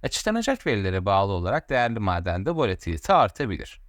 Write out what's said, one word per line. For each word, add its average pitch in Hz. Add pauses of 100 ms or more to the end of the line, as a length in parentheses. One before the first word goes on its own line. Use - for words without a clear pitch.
Açıklanacak 233
verilere 95
bağlı 98
olarak 95
değerli 120
madende 92
volatilite 107
artabilir. 117